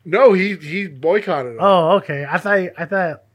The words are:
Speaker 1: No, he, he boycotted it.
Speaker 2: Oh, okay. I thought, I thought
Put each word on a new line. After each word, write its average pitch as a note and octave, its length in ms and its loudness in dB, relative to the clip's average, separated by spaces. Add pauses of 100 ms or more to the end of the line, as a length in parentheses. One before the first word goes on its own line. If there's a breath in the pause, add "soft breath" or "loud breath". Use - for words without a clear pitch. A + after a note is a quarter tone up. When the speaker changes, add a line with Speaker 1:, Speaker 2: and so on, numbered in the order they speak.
Speaker 1:
No, G#3+ 300 4
he, F#3+ 240 0
he E3 300 -8
boycotted D3+ 720 -4
it. - 40 -16
Speaker 2:
Oh, F#3 360 4
okay. C#3+ 340 -4
I E3 80 -2
thought, F#3+ 400 -2
I E3+ 80 -6
thought F3 380 -4 (100)